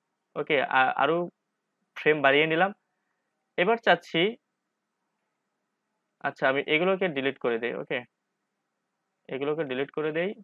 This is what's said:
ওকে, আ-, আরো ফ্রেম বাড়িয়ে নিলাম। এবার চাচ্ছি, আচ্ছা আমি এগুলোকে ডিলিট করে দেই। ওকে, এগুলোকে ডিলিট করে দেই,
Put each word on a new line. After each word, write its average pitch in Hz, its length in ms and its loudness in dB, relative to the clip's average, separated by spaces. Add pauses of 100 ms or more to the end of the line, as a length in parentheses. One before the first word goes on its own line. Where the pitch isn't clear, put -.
(360)
ওকে, 151 200 -2 (140)
আ-, 131 260 2
আরো 147 200 2 (800)
ফ্রেম 151 260 2
বাড়িয়ে 139 240 6
নিলাম। 165 240 2 (880)
এবার 214 200 2
চাচ্ছি, 175 420 2 (2000)
আচ্ছা 143 240 -6
আমি 135 180 2
এগুলোকে 185 420 0
ডিলিট 135 300 -4
করে 117 200 -2
দেই। 120 160 -4
ওকে, - 240 -6 (1300)
এগুলোকে 143 360 -6
ডিলিট 131 280 -6
করে 156 200 -4
দেই, 175 180 -4 (140)